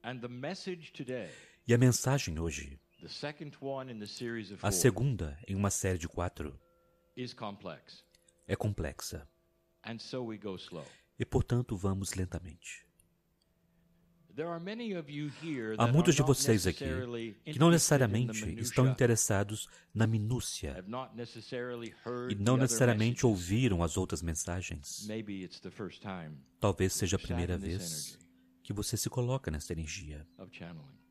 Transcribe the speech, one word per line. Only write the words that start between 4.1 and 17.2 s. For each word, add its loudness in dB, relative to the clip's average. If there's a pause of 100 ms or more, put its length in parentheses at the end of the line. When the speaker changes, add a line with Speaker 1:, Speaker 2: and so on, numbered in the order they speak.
Speaker 1:
of -12 (100)
Speaker 2:
a 2
Speaker 1:
four, 0
Speaker 2:
segunda 2 (100)
em -4
uma 2
série 0
de -6
quatro, -6 (560)
Speaker 1:
is -10
complex. -12 (440)
Speaker 2:
é 2
complexa. -6 (560)
Speaker 1:
And -10
so -8
we -8
go -8
slow. -12 (340)
Speaker 2:
E, -2
portanto, 0
vamos -2
lentamente. -8 (1500)
Speaker 1:
There -6
are -6
many -6
of -8
you -6 (100)
here -4
Speaker 2:
Há 4
Speaker 1:
that 4
Speaker 2:
muitos 6
Speaker 1:
are 6
Speaker 2:
de 4
Speaker 1:
not 4
Speaker 2:
vocês 6
aqui -2
Speaker 1:
necessarily -4 (120)